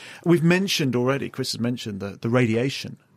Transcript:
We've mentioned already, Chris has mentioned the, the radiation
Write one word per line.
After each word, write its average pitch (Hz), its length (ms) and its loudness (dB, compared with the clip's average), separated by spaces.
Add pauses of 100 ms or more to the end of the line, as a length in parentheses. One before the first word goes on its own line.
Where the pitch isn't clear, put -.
(240)
We've 170 180 6
mentioned 170 540 2
already, 123 320 0
Chris - 240 -6
has 110 80 -8
mentioned 117 400 -4
the, 98 180 -8
the 117 120 -4
radiation 123 640 0 (200)